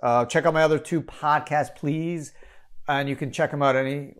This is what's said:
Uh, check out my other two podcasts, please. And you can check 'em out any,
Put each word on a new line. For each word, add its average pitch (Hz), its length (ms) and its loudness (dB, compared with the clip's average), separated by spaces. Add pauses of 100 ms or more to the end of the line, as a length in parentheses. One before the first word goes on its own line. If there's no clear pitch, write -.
Uh, 120 220 4
check 147 200 0
out 160 100 4
my 156 100 4
other 151 140 4
two 156 240 -4
podcasts, 147 720 -2
please. 160 580 -4 (560)
And 139 200 0
you 139 80 -2
can 135 160 -6
check 151 200 0
'em 143 100 -2
out 135 120 4
any, 135 440 -2